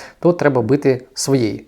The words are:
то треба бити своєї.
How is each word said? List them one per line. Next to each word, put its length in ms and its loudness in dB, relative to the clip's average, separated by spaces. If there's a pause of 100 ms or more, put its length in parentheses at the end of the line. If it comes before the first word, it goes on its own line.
(200)
то 140 2
треба 280 0
бити 520 0
своєї. 540 -2